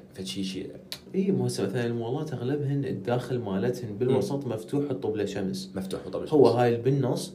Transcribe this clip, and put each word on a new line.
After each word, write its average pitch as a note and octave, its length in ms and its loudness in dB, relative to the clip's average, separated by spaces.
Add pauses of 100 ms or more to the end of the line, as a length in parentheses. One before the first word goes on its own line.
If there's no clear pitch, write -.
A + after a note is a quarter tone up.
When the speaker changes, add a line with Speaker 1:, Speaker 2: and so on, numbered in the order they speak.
(140)
Speaker 1:
فد F#2+ 120 -10
شي، G2 180 -4
شي - 240 -6 (480)
Speaker 2:
إي، F#3+ 160 2
مو B2+ 140 4
هسه A#2+ 180 0
مثلًا A#2 220 0
المولات A#2 480 -2
أغلبهن C3+ 520 0
الداخل A#2+ 540 -2
مالتهن G#2 580 -2
بالوسط C3+ 480 2
Speaker 1:
مم. A#2 60 -4
Speaker 2:
مفتوح C#3+ 400 -2
وطب G#2 240 -2
له G2+ 100 0
شمس. F#2+ 500 -4
Speaker 1:
مفتوح - 320 -6
وطب - 160 -4
له - 60 -6
Speaker 2:
هو C#3 180 10
Speaker 1:
شمس. A#2 80 6
Speaker 2:
هاي A#2+ 140 4
اللي A#2 120 0
بالنص C3 540 0